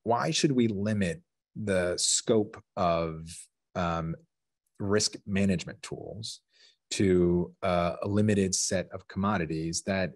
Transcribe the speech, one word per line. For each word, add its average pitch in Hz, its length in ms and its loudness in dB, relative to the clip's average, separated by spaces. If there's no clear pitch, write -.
why 151 300 0
should 160 200 2
we 123 140 4
limit 101 560 0
the 92 420 0
scope - 640 2
of, 82 520 0
um, 82 400 -2
risk 104 340 0
management 98 560 0
tools - 580 -12
to, 87 680 4
uh, 87 400 0
a 98 60 -4
limited 101 460 2
set - 380 -2
of 92 140 -14
commodities 85 760 -4
that 95 340 -2